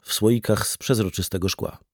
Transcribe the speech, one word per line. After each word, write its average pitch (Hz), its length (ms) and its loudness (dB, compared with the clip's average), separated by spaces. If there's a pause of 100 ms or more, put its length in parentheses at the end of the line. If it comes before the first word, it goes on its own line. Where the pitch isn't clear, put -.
w - 120 -8
słoikach 110 540 2
z - 100 -4
przezroczystego 95 720 -2
szkła. - 300 -6 (160)